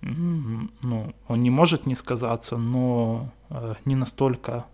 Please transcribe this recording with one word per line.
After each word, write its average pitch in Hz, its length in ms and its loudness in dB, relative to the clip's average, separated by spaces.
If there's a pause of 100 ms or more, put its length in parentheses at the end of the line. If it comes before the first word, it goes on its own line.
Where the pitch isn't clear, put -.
м, 147 680 -2 (100)
ну, 117 300 -4 (160)
он 117 120 2
не 123 100 6
может 156 360 6
не 131 80 0
сказаться, 117 600 -4
но, 120 760 0 (200)
э, 117 240 -6 (100)
не 135 100 2
настолько 127 800 0